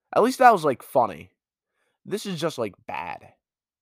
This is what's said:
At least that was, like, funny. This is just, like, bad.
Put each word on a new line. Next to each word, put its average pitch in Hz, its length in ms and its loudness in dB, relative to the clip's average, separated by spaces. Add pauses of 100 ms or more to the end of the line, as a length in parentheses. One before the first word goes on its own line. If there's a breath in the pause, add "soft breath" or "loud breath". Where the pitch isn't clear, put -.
(160)
At 170 80 4
least 254 160 -2
that 247 140 8
was, 170 100 0
like, 143 200 -2
funny. 101 480 -4 (720)
This 196 200 -10
is 185 140 -8
just, 156 180 -6
like, 107 180 -6 (120)
bad. - 460 -12 (480)